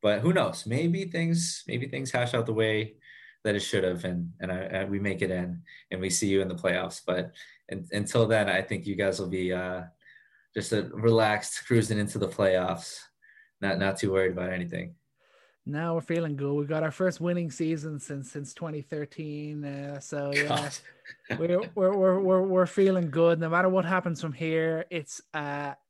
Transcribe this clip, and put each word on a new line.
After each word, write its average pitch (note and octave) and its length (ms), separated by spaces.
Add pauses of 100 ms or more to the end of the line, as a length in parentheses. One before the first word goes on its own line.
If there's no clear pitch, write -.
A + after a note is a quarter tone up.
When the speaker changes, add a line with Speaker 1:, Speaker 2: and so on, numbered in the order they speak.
Speaker 1:
But G#2+ 180
who D#3+ 140
knows? A#2 320
Maybe E3+ 400
things, E3+ 640
maybe A#2+ 200
things C3+ 240
hash B2 220
out A#2 120
the A2+ 80
way A2 420 (480)
that G#2 120
it G2+ 60
should G2 240
have, F2 180
and, F2 380
and F#2 100
I, F#2 140
I, F#2+ 200
we G2 140
make G2 220
it F#2 100
in, F2+ 300 (300)
and F#2 100
we F#2+ 80
see G2+ 180
you G2 140
in F#2 80
the F2+ 60
playoffs. F2+ 500
But F2+ 260 (400)
un-, F#2+ 200
until G#2 360
then, G#2+ 220
I F#2+ 120
think F#2 240
you G2 100
guys F#2+ 240
will F#2 100
be, F2+ 240
uh, F2+ 300 (680)
just G#2+ 200
a G#2 180
relaxed A2 760
cruising A2+ 320
into G#2 200
the G2 100
playoffs, F#2 720 (600)
not, G2 180
not G2 180
too G2+ 140
worried F#2+ 220
about F2+ 180
anything. F2 440 (760)
Speaker 2:
No, E3 260
we're E3 60
feeling E3 360
good. C#3+ 160
We D3 120
got D#3 180
our D#3 80
first F3+ 280
winning E3+ 320
season D#3 480
since, C#3 320
since C#3+ 220
twenty D#3 280
thirteen. D3+ 840
Uh, C#3 340
so, C#3+ 340
yeah, D3 140
Speaker 1:
God. D3 240 (340)
<laughs> - 340
Speaker 2:
we're, F3 220 (140)
we're, F#3+ 220
we're, F#3+ 220
we're, F#3 240
we're F#3 220
feeling F#3 440
good. E3 300
No E3 100
matter F3 180
what F#3 160
happens F3 380
from D#3+ 100
here, D#3+ 580
it's D#3+ 320 (120)
a C#3+ 420 (140)